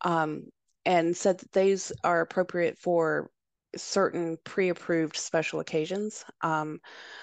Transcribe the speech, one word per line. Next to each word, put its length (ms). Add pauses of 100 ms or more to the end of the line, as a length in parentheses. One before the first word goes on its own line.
um, 480 (360)
and 300
said 240
that 120
these 400 (120)
are 180
appropriate 560
for 520 (480)
certain 680
pre-approved 720
special 420
occasions. 640 (180)
Um, 380 (440)